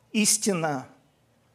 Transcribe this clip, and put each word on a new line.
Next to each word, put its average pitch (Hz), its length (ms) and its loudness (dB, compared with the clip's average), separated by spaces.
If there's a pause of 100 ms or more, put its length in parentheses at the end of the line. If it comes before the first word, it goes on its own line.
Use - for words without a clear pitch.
(120)
истина, 165 760 0 (680)